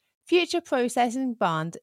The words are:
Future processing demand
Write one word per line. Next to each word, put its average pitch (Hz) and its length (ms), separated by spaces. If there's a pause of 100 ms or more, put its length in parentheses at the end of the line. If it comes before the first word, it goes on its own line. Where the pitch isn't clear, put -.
(260)
Future 339 360
processing 247 720
demand 165 500